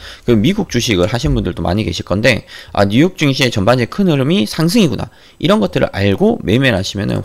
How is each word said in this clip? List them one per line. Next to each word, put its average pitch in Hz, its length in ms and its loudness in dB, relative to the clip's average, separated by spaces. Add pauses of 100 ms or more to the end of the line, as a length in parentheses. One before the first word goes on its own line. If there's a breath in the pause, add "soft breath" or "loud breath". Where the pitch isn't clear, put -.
(260 loud breath)
그 123 60 2
미국 139 380 0
주식을 110 380 0
하신 120 280 -2
분들도 90 260 -4
많이 87 220 -2
계실 92 200 -4
건데, 107 420 0 (280 loud breath)
"아, 101 120 2
뉴욕 131 320 2
증시의 135 340 0
전반적인 113 380 0
큰 196 200 0
흐름이 160 380 0
상승이구나." 170 640 0 (280 soft breath)
이런 202 220 2
것들을 180 320 0
알고 101 520 0
매매를 123 340 2
하시면은 101 480 -4